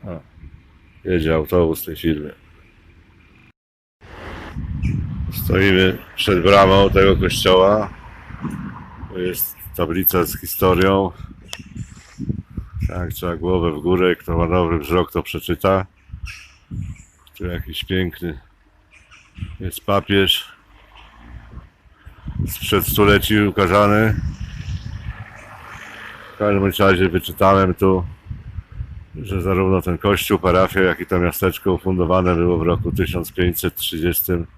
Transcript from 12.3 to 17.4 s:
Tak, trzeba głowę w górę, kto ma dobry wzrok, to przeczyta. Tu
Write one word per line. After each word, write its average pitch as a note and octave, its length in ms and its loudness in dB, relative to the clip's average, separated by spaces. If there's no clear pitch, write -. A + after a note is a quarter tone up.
Tak, F2+ 260 -6
trzeba F2 220 -6
głowę E2+ 360 0
w D2 100 -6
górę, F2+ 340 2
kto E2 220 -4
ma E2+ 100 2
dobry E2+ 320 2
wzrok, E2 320 0
to E2 120 -4
przeczyta. F#2 600 -2
Tu F#2 80 -10